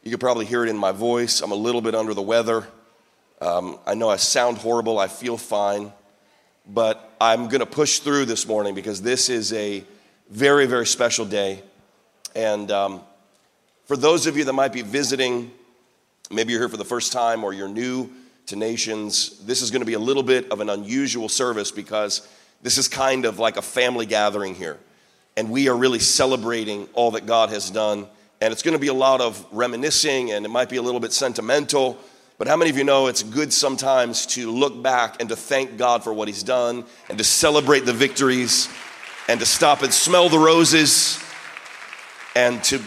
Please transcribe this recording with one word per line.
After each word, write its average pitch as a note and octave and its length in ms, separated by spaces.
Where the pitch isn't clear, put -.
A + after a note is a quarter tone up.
you A2+ 80
could A#2 80
probably A#2 260
hear A#2+ 180
it A2+ 60
in A2 60
my G2 160
voice, A#2+ 500
I'm G#2 80
a G2+ 60
little A#2 260
bit A2+ 120
under A2 200
the G2+ 80
weather. A2+ 440
Um, F2 420
I G#2 100
know A2+ 140
I G2 80
sound A#2+ 400
horrible, A2+ 420
I F#2+ 100
feel A#2+ 280
fine, G#2 560
but A2 540
I'm A2+ 280
gonna B2 180
push - 320
through C#3+ 280
this A2+ 200
morning G#2 280
because G2 280
this B2 260
is A2 240
a G#2 320
very, C#3 360
very A#2+ 200
special A#2 400
day. G2 360
And, G#2 360
um, G2 320
for C#3+ 100
those D3+ 300
of D3 100
you D3 80
that C3+ 80
might C3+ 200
be B2 100
visiting, B2 680
maybe A2+ 220
you're B2+ 100
here A#2+ 80
for A2 80
the G2 60
first A#2 280
time A#2 320
or G2 80
you're G2 160
new B2 400
to G2+ 100
Nations, G#2+ 880
this B2 160
is A#2 100
gonna B2 140
be A2+ 100
a G#2+ 40
little C3 240
bit B2 300
of G#2 80
an G#2+ 100
unusual A2 580
service A2 420
because G#2+ 560
this B2 160
is C3+ 100
kind C3 380
of G2+ 120
like A2 200
a G2 40
family B2 440
gathering G2+ 480
here. E2 240
And A2 140
we C3+ 180
are B2 80
really B2 220
celebrating A2 960
all A#2 160
that G#2+ 160
God A2+ 240
has G#2+ 180
done. G#2 380
And A2+ 120
it's - 100
gonna D#3+ 160
be C#3+ 80
a C#3 80
lot C3 260
of G#2+ 300
reminiscing, B2 800
and G#2 160
it - 20
might B2 200
be B2 80
a A#2+ 60
little B2 180
bit A2+ 120
sentimental, C3 880
but C3 100
how D3+ 100
many E3 140
of C3 60
you C#3 80
know C3+ 240
it's A#2 160
good C3 280
sometimes C3 760
to A2+ 260
look B2+ 280
back B2 400
and A#2 100
to A2+ 40
thank C3 420
God A#2+ 280
for A2+ 80
what G#2+ 160
he's G2 160
done A#2+ 400
and G#2 100
to A2 60
celebrate D3 560
the B2 120
victories B2+ 760
and A#2 140
to A#2 60
stop D3 360
and C3 100
smell F3+ 360
the D#3+ 100
roses D#3+ 800
and B2 260
to C3 240